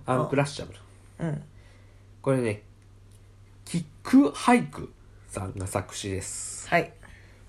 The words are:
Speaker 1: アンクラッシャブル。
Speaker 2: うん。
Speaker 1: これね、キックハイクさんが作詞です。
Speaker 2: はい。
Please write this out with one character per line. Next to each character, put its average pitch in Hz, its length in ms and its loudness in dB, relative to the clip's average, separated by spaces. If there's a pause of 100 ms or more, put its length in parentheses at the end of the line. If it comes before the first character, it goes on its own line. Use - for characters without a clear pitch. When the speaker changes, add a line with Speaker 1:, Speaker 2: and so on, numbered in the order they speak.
Speaker 1:
ア 131 120 2
ン 123 100 0
ク - 80 0
ラ 143 80 4
ッ 147 40 2
シ - 140 -8
ャ - 40 -8
ブ - 80 -16
ル。 - 60 -20 (400)
Speaker 2:
う 160 80 -4
ん。 147 160 -4 (760)
Speaker 1:
こ 135 100 0
れ 131 100 2
ね、 107 200 -2 (1040)
キ - 140 -6
ッ 170 80 -4 (180)
ク 269 280 6
ハ - 220 4
イ 233 100 6
ク - 280 -12 (380)
さ 98 160 -6
ん 95 100 -8
が 92 100 -6
作 95 300 -4
詞 101 140 -8
で 95 120 -4
す。 - 460 -12
Speaker 2:
は 175 100 2
い。 - 140 0 (580)